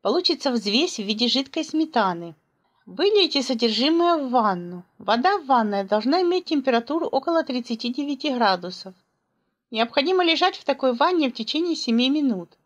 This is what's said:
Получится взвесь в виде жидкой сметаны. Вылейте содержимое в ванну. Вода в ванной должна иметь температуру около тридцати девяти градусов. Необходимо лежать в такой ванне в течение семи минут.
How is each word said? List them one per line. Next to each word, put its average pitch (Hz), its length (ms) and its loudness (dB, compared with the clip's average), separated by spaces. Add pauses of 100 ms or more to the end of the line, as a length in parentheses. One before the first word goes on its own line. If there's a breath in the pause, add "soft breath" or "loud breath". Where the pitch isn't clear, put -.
Получится 294 500 0
взвесь 233 460 0
в 214 60 -6
виде 214 240 -2
жидкой 269 360 -2
сметаны. 196 720 -2 (500)
Вылейте 330 560 2
содержимое 262 760 2
в 277 120 -4
ванну. 180 540 0 (160)
Вода 302 400 2
в 302 80 -12
ванной 214 380 2
должна 226 360 2
иметь 359 240 0
температуру 269 600 0
около 320 360 0
тридцати 247 480 -6
девяти 285 400 -4
градусов. 190 600 -2 (760)
Необходимо 277 520 0
лежать 339 320 2
в - 100 -14
такой 262 280 0
ванне 302 360 2
в 233 40 -8
течение 311 420 -4
семи 247 340 0
минут. 262 400 0 (160)